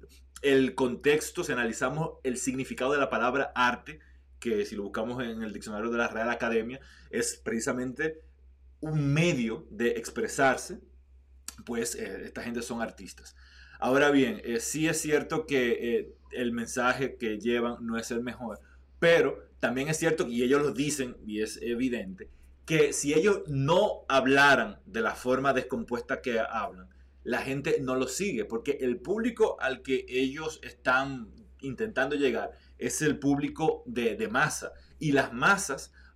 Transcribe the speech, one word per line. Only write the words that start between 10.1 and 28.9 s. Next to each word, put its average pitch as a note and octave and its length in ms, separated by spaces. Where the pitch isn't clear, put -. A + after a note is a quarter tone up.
pues, A#2 300
eh, G2 300
esta - 180
gente A#2+ 200
son A#2 200
artistas. - 520
Ahora C#3 320
bien, B2 340
eh, A#2 160
sí D#3 280
es D#3+ 120
cierto D3 460
que, A#2 520
eh, - 140
el A#2+ 200
mensaje B2 640
que G#2+ 220
llevan A#2 480
no A2+ 100
es A2 140
el A#2 120
mejor, A#2 380
pero E3 460
también B2+ 280
es D#3 100
cierto, D#3+ 300
y A#2 140
ellos C#3 200
lo C#3 100
dicen, B2+ 440
y G#2 140
es G#2+ 220
evidente, A#2 640
que D3+ 260
si C#3+ 220
ellos F#3+ 320
no D#3 640
hablaran C3 760
de G#2 140
la G#2+ 140
forma C3 380
descompuesta A#2+ 680
que A#2 200
hablan, F#2+ 480
la A#2+ 180
gente C#3 380
no C3 160
lo C3 100
sigue, C#3+ 380
porque A2+ 360
el B2 180